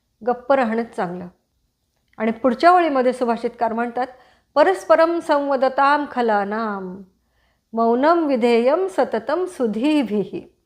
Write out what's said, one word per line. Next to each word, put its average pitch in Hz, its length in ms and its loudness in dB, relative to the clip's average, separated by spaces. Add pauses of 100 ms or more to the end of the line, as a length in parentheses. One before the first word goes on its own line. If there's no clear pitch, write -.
(260)
गप्प 247 260 -2
राहणंच 233 440 0
चांगलं. 180 320 -6 (920)
आणि 220 120 -2
पुढच्या 247 420 2
ओळीमध्ये 285 400 2
सुभाषितकार 233 600 -4
म्हणतात, 240 340 -4 (480)
"परस्परम 330 640 2
संवदताम 277 920 0
खलानाम, 202 920 -4 (720)
मौनम 254 540 2
विधेयम 247 600 2
सततम 285 580 -2
सुधीभिः." 220 960 -2 (260)